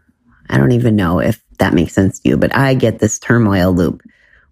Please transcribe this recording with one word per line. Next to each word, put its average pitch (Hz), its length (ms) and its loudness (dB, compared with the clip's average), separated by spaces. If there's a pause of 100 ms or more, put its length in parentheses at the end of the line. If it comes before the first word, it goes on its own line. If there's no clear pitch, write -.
(500)
I - 80 -2
don't 131 160 2
even 117 220 0
know 92 240 0
if - 220 -2 (180)
that - 140 0
makes 82 200 0
sense - 260 0
to - 100 -2
you, 65 80 2
but - 180 -2
I 135 180 0
get 113 260 -2
this - 180 -2
turmoil 98 560 0
loop 85 280 -2 (500)